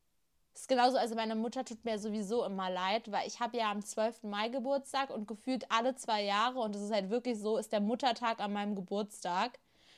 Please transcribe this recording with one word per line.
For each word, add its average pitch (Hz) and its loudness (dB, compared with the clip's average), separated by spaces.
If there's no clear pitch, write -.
Ist - -14
genauso, 254 6
also 226 2
meine 220 0
Mutter 240 -2
tut 226 -14
mir 220 0
sowieso 214 0
immer 190 -2
leid, 190 0
weil 196 0
ich - -10
habe 240 -2
ja 220 0
am 202 -4
zwölften 220 -2
Mai 208 -2
Geburtstag 269 -2
und 214 -6
gefühlt 254 -4
alle 233 4
zwei 214 0
Jahre, 220 2
und 214 0
es 202 -4
ist 208 -2
halt 190 2
wirklich 233 0
so, 214 0
ist - -4
der 214 2
Muttertag 226 2
an 208 -2
meinem 208 -2
Geburtstag. 196 -2